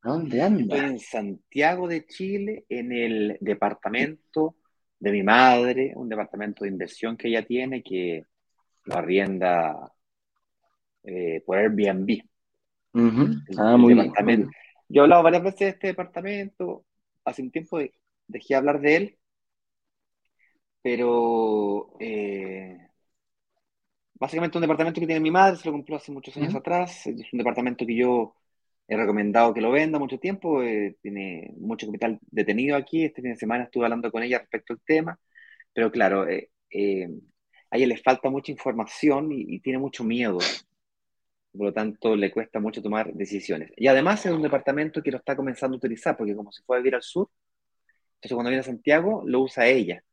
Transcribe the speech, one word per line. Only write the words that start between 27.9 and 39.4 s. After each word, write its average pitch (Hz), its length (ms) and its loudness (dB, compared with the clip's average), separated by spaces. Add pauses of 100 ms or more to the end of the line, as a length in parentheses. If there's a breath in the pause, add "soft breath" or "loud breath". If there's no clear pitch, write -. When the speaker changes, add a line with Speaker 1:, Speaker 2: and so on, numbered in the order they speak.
Speaker 2:
yo 123 400 0 (500)
he 110 100 -4
recomendado 104 580 2
que 113 60 -4
lo 113 120 0
venda 156 260 0
mucho 131 200 -6
tiempo, 180 440 -2
eh, 107 380 -4
tiene 95 560 -12
mucho 107 300 -8
capital 107 340 -6 (100)
detenido 110 460 0
aquí, 160 280 -2
este 151 180 -6
fin 123 100 -6
de 117 40 -10
semana 120 280 -4
estuve 120 200 -4
hablando 117 280 -2
con 113 100 -4
ella 123 160 0
respecto - 360 -8
al 113 100 -18
tema, 160 340 0 (540 soft breath)
pero 113 180 0
claro, 98 380 2
eh, - 220 -4 (200)
eh, 98 380 -2 (600)
a - 60 -2
ella 127 120 4
le 117 80 0
falta 131 340 2
mucha 139 220 -6
información 139 800 -2
y, 123 240 -8